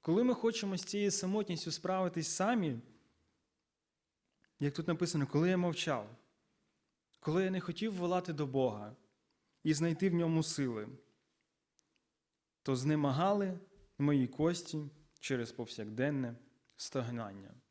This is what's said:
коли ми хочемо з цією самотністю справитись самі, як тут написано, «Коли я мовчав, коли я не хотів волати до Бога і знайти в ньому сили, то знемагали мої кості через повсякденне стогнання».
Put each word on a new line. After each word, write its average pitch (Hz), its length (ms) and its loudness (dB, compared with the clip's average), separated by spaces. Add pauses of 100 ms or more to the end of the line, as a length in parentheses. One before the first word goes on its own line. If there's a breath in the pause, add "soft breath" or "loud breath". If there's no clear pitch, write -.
коли 180 220 2
ми 247 100 4
хочемо 220 440 -2
з 175 60 -4
цією 202 280 0
самотністю 185 600 -2
справитись 180 560 -2
самі, 185 520 0 (1800)
як 143 140 0
тут 156 140 -4
написано, 156 400 0
«Коли 156 220 2
я 185 80 4
мовчав, 139 580 -2 (1040)
коли 170 240 0
я 190 80 0
не 185 100 -2
хотів 202 340 -4
волати 180 380 0
до 147 140 -2
Бога 120 480 0 (680)
і 156 100 4
знайти 165 360 2
в 175 40 0
ньому 165 300 4
сили, 117 460 -2 (1700)
то 135 120 0
знемагали 156 840 2 (380)
мої 139 300 4
кості 156 640 -2 (300)
через 120 320 -4
повсякденне 120 840 -4 (400)
стогнання». 113 760 -8 (180)